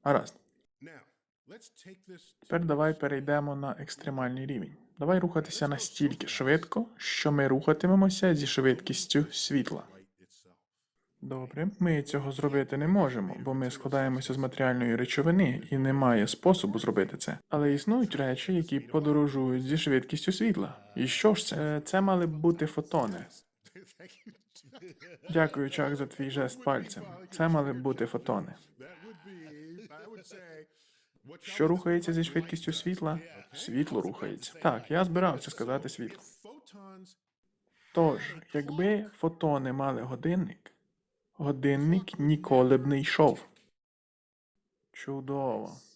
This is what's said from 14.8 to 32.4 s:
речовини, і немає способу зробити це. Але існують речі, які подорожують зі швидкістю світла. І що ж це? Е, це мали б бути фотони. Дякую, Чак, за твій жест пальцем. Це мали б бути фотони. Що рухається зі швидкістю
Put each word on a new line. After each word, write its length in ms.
речовини, 760
і 80
немає 500
способу 500
зробити 380
це. 220
Але 260
існують 420
речі, 380
які 260
подорожують 840
зі 160
швидкістю 540
світла. 440
І 100
що 280
ж 120
це? 100
Е, 240
це 200
мали 260
б 40
бути 360
фотони. 580
Дякую, 400
Чак, 260
за 100
твій 240
жест 340
пальцем. 380
Це 180
мали 240
б 100
бути 240
фотони. 480
Що 280
рухається 440
зі 120
швидкістю 480